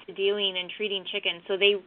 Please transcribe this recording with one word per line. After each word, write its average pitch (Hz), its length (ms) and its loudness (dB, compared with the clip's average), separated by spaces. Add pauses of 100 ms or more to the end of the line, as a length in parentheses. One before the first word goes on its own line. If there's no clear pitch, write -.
to 185 60 -14
dealing 196 440 0
and 180 140 -6
treating 196 340 -4
chickens, 190 420 -4
so 202 80 0
they 202 200 6 (120)